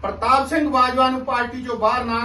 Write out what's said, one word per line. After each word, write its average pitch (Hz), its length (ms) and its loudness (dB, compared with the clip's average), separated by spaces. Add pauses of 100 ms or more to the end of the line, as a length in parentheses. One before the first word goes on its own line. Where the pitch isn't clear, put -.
ਪ੍ਰਤਾਪ 247 460 2
ਸਿੰਘ 302 220 0
ਬਾਜਵਾ 262 400 4
ਨੂੰ 254 140 -4
ਪਾਰਟੀ 247 400 -4
ਚੋਂ 247 120 -6
ਬਾਹਰ 226 280 0
ਨਾ 233 200 -2